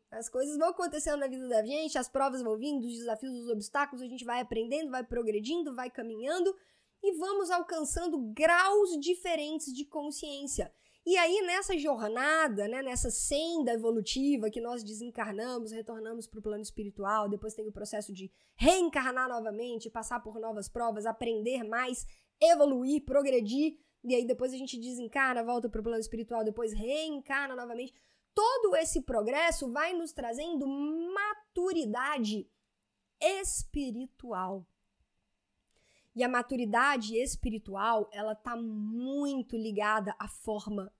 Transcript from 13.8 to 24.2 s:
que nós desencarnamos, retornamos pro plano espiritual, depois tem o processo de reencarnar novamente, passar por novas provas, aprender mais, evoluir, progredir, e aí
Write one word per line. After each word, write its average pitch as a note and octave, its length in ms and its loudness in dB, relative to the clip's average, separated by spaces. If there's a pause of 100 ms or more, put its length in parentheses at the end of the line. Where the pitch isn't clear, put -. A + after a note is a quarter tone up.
que A3+ 100 -6
nós A#3 240 -6
desencarnamos, A3 880 -6
retornamos A3+ 540 -8
pro G#3+ 160 -16
plano G#3+ 180 -4
espiritual, G#3 680 -2
depois G#3+ 240 -4
tem G#3+ 120 -8
o G#3 60 -8
processo G#3 400 -8
de F#3+ 180 -12 (240)
reencarnar C4+ 720 4
novamente, A3+ 600 -4
passar A3+ 320 -6
por A3 180 -12
novas A3 300 -6
provas, A3+ 380 -2
aprender A3+ 560 -2
mais, A#3+ 420 -2 (360)
evoluir, D4 640 8
progredir, C4+ 760 4 (260)
e B3 100 2
aí B3 100 4